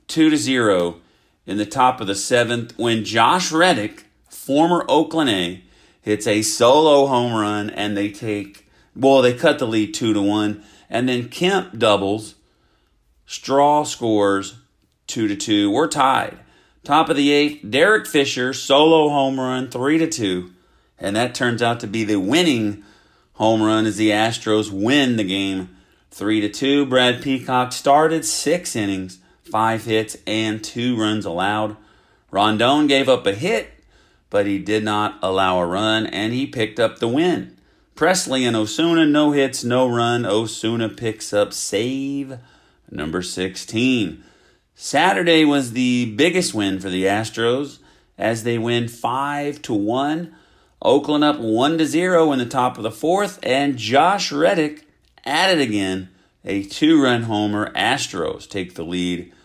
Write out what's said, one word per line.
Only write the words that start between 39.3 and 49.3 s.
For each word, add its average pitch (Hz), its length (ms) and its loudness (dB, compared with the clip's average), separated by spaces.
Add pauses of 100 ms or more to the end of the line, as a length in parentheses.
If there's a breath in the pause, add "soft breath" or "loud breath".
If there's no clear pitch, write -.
hits, 135 320 0
no 123 240 2
run. 120 360 0
Osuna 110 640 -2
picks - 440 -8
up 104 200 2
save 135 840 -6 (500 soft breath)
number 80 340 -6
sixteen. 104 1000 -4 (540 soft breath)
Saturday 170 680 2
was 139 280 2
the 123 420 0
biggest 175 400 0
win 98 240 -2
for 95 120 -8
the 92 160 0
Astros 117 720 -2 (360 soft breath)
as 110 280 -4
they 117 120 -2
win 117 300 -2
five 143 760 -6